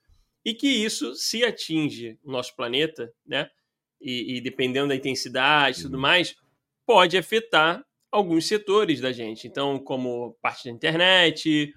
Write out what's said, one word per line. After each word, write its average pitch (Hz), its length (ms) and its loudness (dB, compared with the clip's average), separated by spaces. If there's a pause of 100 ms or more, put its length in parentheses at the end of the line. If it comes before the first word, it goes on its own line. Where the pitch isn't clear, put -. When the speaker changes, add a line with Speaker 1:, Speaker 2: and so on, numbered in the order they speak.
(460)
Speaker 1:
E 226 80 -4
que 233 140 -2
isso, 220 480 0
se - 280 -2
atinge 127 800 -2
o 143 80 -14
nosso 123 240 -6
planeta, 127 560 -2 (140)
né, 139 240 -4 (520)
e, 123 360 -6
e 120 40 -6
dependendo 127 480 -2
da 135 60 -2
intensidade 131 840 0
e 82 40 -10
tudo - 120 -8
Speaker 2:
Uhum. 131 60 -6
Speaker 1:
mais, 160 340 2 (500)
pode 180 320 6
afetar 180 640 0 (300)
alguns 170 340 0
setores 202 540 0
da 131 140 -2
gente. 113 340 -10
Então, 139 320 -4
como 123 640 -6
parte - 240 -6
da 120 60 -10
internet, 160 1040 2